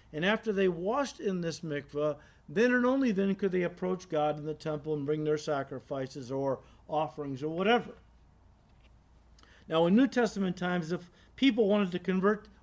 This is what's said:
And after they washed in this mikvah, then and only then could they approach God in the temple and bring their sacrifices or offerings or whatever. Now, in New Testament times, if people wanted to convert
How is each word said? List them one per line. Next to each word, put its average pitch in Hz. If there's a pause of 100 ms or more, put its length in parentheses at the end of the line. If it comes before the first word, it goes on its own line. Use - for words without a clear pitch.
(100)
And 156
after 214
they 190
washed 208
in 185
this 165
mikvah, 147 (320)
then 220
and 247
only 262
then 196
could 196
they 180
approach 180
God 151
in 147
the 156
temple 151
and 147
bring 151
their 151
sacrifices 135
or 135 (280)
offerings 147
or 156
whatever. 196 (1800)
Now, 160
in 180
New 262
Testament 196
times, 180
if - (260)
people 226
wanted 202
to 180
convert 190 (140)